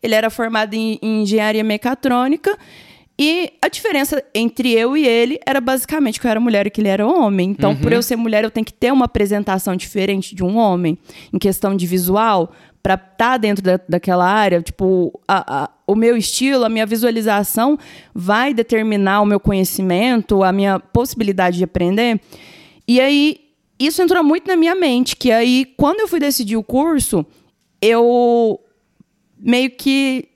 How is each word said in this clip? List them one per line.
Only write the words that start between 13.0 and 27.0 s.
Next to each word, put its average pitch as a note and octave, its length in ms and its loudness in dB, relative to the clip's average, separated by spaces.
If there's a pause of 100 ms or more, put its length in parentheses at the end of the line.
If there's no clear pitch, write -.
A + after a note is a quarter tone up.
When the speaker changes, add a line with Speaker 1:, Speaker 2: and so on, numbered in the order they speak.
Speaker 1:
dentro G#3 260 -2
da, F3+ 240 2
daquela F3+ 380 0
área, F#3+ 340 2
tipo, F#3 540 -2 (140)
a, C3+ 380 -2
a, - 40 -12 (160)
o G3 80 2
meu A#3 240 2
estilo, B3+ 480 0
a A3 40 0
minha A3 160 -2
visualização A3+ 920 0 (340)
vai G#3+ 440 -2
determinar G#3+ 680 0
o G#3 40 2
meu G#3 140 2
conhecimento, G3 1040 0
a F#3 80 2
minha G3 280 0
possibilidade G3 800 -2
de F#3 40 2
aprender. G3 560 -2 (680)
E B3 120 4
aí, C#4+ 380 2 (420)
isso D#4 220 0
entrou F4 220 2
muito D#4 240 2
na F#4+ 80 0
minha E4 180 2
mente, C4 420 0
que B3 160 0
aí, B3 460 2
quando D#4 220 0
eu A4 80 -2
fui E4+ 120 -2
decidir B3 380 -2
o A3 60 -4
curso, C4 600 -2 (560)